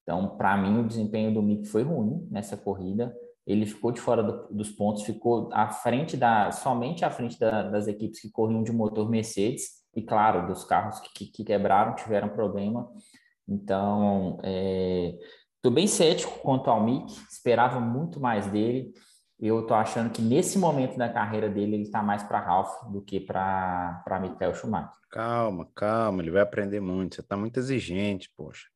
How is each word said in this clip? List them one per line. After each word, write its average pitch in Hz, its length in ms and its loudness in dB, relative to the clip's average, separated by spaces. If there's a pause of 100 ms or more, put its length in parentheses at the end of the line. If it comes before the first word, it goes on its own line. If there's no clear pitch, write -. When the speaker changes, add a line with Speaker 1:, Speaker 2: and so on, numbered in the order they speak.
Speaker 1:
Então, 92 340 -2
pra 98 220 4
mim, 101 220 4
o 113 80 2
desempenho 110 460 0
do 107 100 2
Mick 104 240 0
foi 110 160 2
ruim 143 480 -2
nessa 101 260 -6
corrida. 98 580 -4 (300)
Ele 104 200 2
ficou 117 260 -2
de 127 100 -8
fora 117 220 2
do, 104 260 -4
dos 104 220 -6
pontos, 104 320 -2
ficou 113 500 0
à 110 160 2
frente 135 480 -2
da, 110 340 4
somente 131 540 -2
à 147 60 0
frente - 280 -6
da, 107 240 2
das 104 240 -2
equipes 104 320 -6
que 107 120 -14
corriam 113 320 2
de 113 80 -2
motor 107 380 0
Mercedes, 113 760 -2 (120)
e 110 60 -2
claro, 104 460 2
dos 92 160 -6
carros 95 360 0
que, - 140 -20
que, 101 180 -12
que 107 120 -10
quebraram, 101 500 2
tiveram 104 360 -2
problema. 104 600 -4 (580)
Então, 101 960 0
é, 92 720 0 (460)
tô 127 80 4
bem 147 180 4
cético 170 520 2
quanto 131 300 2
ao 107 140 4
Mick, 127 300 0 (160)
esperava 123 500 2
muito 135 400 -2
mais 110 280 0
dele. 117 440 0 (480)
Eu 113 280 2
tô 123 60 4
achando 113 360 2
que 113 120 -4
nesse 147 360 2
momento 143 400 2
da 120 120 0
carreira 107 400 -2
dele, 104 260 0
ele 107 160 -4
tá 110 100 -2
mais 104 220 0
pra - 160 -2
Ralf 95 520 0
do 98 100 -6
que 98 180 -4
pra, 92 840 -2
pra 92 140 -2
Michael 92 360 -2
Schumacher. 95 420 -6 (140)
Speaker 2:
Calma, 113 640 -2
calma, 107 460 2
ele 82 100 -2
vai 95 100 6
aprender 104 380 2
muito. 92 360 -2
Você - 80 -10
tá 101 120 -4
muito 117 240 -2
exigente, 104 760 -2
poxa. - 400 -16